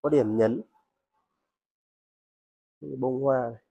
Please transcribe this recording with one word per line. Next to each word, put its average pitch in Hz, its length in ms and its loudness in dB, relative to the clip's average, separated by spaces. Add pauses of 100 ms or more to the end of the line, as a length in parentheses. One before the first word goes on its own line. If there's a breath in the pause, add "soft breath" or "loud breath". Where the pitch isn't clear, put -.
có 147 60 -2
điểm 113 280 2
nhấn. 113 260 2 (2250)
Những 143 200 -12
bông 131 220 -4
hoa 131 280 0
này. 117 200 -18